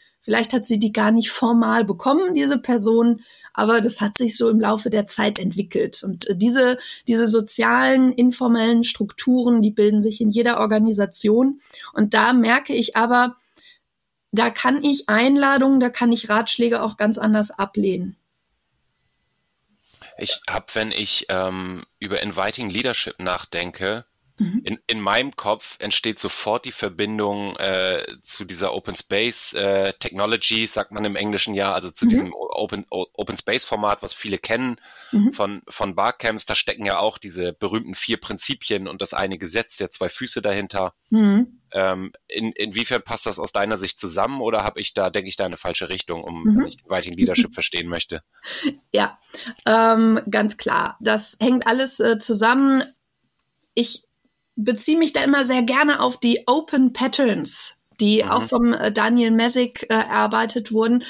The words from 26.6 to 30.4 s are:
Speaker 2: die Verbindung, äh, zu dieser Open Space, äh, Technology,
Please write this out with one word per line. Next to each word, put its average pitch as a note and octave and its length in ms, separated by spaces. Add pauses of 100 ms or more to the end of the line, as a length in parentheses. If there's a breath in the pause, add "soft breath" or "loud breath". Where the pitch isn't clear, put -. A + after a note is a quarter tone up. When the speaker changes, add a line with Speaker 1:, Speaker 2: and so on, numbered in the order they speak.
Speaker 2:
die C3 80
Verbindung, G2+ 840
äh, F#2 480 (180)
zu - 220
dieser F2+ 280
Open F#2+ 220
Space, - 600
äh, G2 440
Technology, A2 680